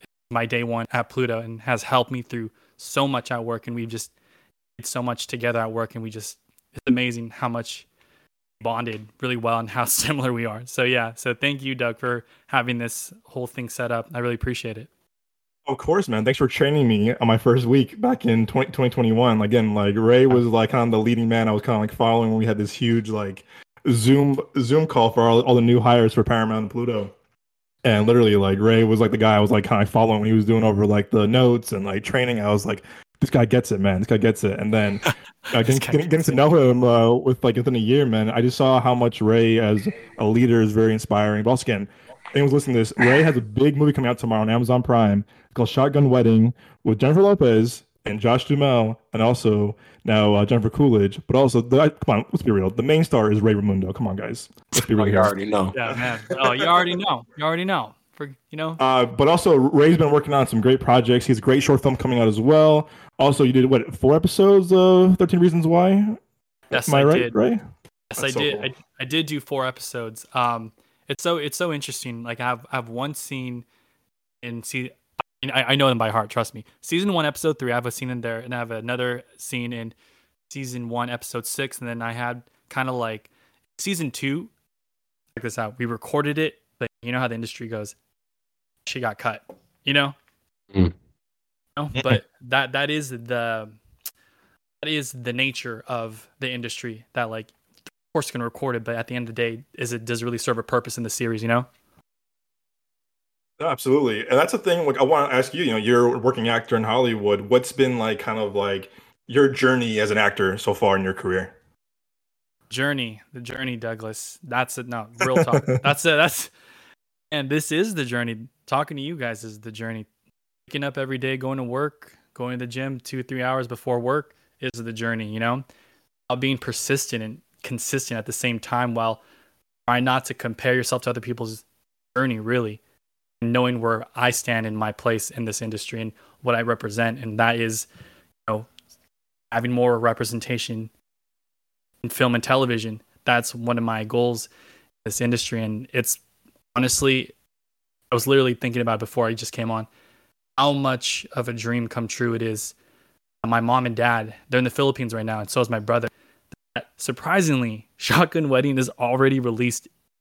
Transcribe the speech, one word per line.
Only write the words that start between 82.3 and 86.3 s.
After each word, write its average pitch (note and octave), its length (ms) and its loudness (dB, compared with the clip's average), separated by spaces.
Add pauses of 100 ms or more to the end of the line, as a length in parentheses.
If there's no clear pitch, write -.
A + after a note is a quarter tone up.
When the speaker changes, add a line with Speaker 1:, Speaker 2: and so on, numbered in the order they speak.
Speaker 1:
kinda, C3 220 -4
like, A2+ 380 -8 (500)
season E3 320 -6
two. D3 380 -6 (880)
Check A2+ 80 -12
this A#2 140 -10
out. A2 220 -8
We A#2+ 60 -6
recorded D3 520 -4